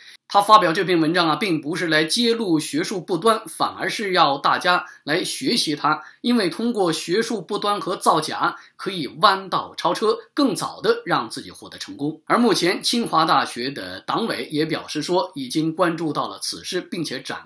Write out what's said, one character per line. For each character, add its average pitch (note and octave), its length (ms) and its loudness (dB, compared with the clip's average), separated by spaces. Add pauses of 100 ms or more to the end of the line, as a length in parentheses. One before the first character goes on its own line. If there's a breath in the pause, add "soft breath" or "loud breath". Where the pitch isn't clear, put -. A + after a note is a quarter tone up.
(260 loud breath)
他 G#3 140 2
发 G#3+ 180 8
表 F3 140 2
这 D#3+ 120 0
篇 E3+ 140 4
文 D#3+ 160 4
章 E3+ 140 2
啊， D3 80 2
并 E3 240 0
不 D3 160 -4
是 E3+ 100 -2
来 D#3 160 4
揭 A3+ 300 2
露 G3+ 260 2
学 E3+ 240 -2
术 F#3+ 180 -4
不 E3+ 180 -2
端， A3 280 2
反 - 320 -4
而 F3 100 -2
是 G3 260 -4
要 D3 240 6
大 C#3+ 200 2
家 F3+ 260 2 (200 loud breath)
来 D#3+ 180 0
学 D3+ 320 -2
习 D3+ 220 0
他， D3+ 260 0 (200 loud breath)
因 A#3+ 140 2
为 G3+ 120 2
通 A#3 240 -2
过 F#3+ 180 2
学 E3 300 0
术 A3 220 -2
不 G3+ 160 -4
端 G#3 200 0
和 F3+ 160 -4
造 F#3+ 260 4
假， C#3 360 -2 (180 loud breath)
可 - 160 -8
以 F3 160 -6 (140)
弯 F#3+ 300 2
道 D#3+ 260 -4
超 F3 160 0
车， G#3+ 240 0 (160 loud breath)
更 C4 220 2
早 - 260 -6
的 A#3 240 2
让 C#3+ 240 -2
自 - 140 -12
己 F#2 80 -14
获 - 180 -16
得 - 100 -18
成 G2 180 -12
功。 D3 280 -6
而 F#3 140 2
目 A#3 160 6
前 F3 280 0
清 A#3 240 0
华 E3 200 2
大 C#3+ 180 4
学 A#2+ 260 -6
的 F#2+ 300 -10
党 F3 260 -2
委 B2+ 240 -4
也 D3+ 140 0
表 - 240 -6
示 D3+ 140 -6
说， F3+ 320 0
已 C3 140 -8
经 D#3 240 0
关 E3+ 240 0
注 D#3 160 -4
到 C#3 140 -4
了 G2 140 -12
此 - 240 -8
事， F#3 160 -4
并 E3+ 240 -8
且 C3 160 -8
展 A2 260 -10